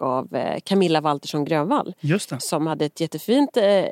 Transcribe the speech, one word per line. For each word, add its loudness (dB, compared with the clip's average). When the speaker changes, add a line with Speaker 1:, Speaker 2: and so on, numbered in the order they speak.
Speaker 1:
av, -2
eh, -2
Camilla 2
Waltersson -2
Grönvall. -2
Speaker 2:
Just -2
det. -8
Speaker 1:
Som -2
hade -2
ett -6
jättefint, 0
eh, 4